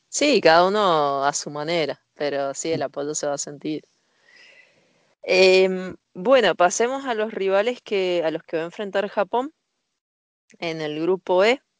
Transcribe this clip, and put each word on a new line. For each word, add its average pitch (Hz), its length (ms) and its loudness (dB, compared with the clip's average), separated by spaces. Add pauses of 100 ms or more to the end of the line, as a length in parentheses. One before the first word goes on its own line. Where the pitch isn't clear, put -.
sí, 285 320 2
cada 165 260 6
uno 160 580 0
a 143 80 0
su - 160 -10
manera, 147 500 -4 (140)
pero 139 400 -4
sí, - 180 -6
el 151 120 -2
apoyo 143 320 -6
se 151 120 -6
va 143 60 -2
a 143 40 -4
sentir. 147 460 -10 (1400)
Em, 185 720 4 (180)
bueno, 202 420 2
pasemos 240 500 0
a 247 80 -4
los 220 200 -4
rivales 202 480 -2
que, 180 440 -2
a 160 60 -2
los 165 120 -6
que - 140 -6
va 156 60 -4
a - 20 -8
enfrentar 196 440 -6
Japón. 233 440 -4 (1080)
En 160 220 -6
el 151 200 -6
grupo 185 420 0
E 240 180 2 (180)